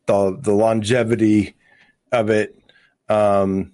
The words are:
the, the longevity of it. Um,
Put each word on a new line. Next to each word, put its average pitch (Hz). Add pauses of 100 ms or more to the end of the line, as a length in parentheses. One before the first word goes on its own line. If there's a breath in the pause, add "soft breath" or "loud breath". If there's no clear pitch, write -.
the, 98
the 104
longevity 110 (560 soft breath)
of 110
it. 107 (520 soft breath)
Um, 98